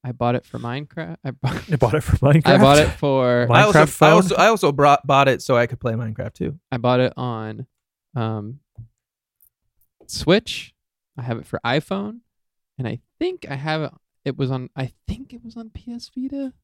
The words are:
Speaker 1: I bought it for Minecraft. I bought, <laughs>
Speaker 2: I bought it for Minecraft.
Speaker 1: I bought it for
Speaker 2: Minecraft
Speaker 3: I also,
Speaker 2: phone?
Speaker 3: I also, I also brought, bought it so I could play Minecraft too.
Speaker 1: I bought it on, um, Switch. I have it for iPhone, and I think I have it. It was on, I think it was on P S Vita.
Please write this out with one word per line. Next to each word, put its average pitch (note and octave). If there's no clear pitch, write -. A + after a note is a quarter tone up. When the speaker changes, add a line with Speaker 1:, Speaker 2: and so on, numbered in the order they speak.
Speaker 1:
I B2+
bought A#2+
it B2
for A#2
Minecraft. D3+
I C#3
bought, C3
<laughs> F#3+
Speaker 2:
I D3+
bought A#2+
it C#3+
for -
Minecraft. D3
Speaker 1:
I C#3
bought C#3+
it D3+
for B2
Speaker 2:
Minecraft A#2+
Speaker 3:
I F#3+
also, E3
Speaker 2:
phone? D3+
Speaker 3:
I D#3+
also, F3
I F#3
also G3
brought, C#3+
bought C#3
it B2+
so C3
I A#2+
could -
play A#2
Minecraft A2
too. -
Speaker 1:
I C3
bought B2
it B2+
on, A2
um, A2
Switch. -
I C3
have A#2+
it -
for -
iPhone, G3
and B2
I A2
think F4+
I C#3
have D#3
it. -
It C#3
was C3
on, B2+
I C3
think A#3+
it A#3
was A3+
on A3+
P A#3+
S A#3+
Vita. C4+